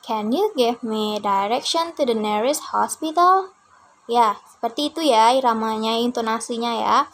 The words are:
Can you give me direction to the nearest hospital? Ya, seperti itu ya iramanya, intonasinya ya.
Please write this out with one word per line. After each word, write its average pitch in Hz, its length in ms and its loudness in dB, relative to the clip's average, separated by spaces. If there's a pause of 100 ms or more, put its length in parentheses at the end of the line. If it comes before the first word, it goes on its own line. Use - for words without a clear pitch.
Can 214 320 -4
you 392 240 0
give 240 240 0
me 214 400 -4
direction 214 800 -2
to 285 80 2
the 233 80 0
nearest 214 560 -2
hospital? 349 800 0 (560)
Ya, 233 400 2
seperti 240 400 -6
itu 330 160 -6
ya 233 320 6
iramanya, 220 640 0
intonasinya 233 760 -4
ya. 214 220 0 (160)